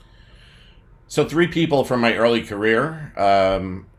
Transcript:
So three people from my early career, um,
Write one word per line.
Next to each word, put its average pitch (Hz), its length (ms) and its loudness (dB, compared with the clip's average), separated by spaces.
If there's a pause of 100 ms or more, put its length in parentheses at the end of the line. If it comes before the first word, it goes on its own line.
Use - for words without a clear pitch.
(1080)
So - 180 -2
three 165 220 0
people 156 360 0
from 123 180 -2
my 113 140 2
early 117 260 2
career, 113 720 -2
um, 95 720 0 (120)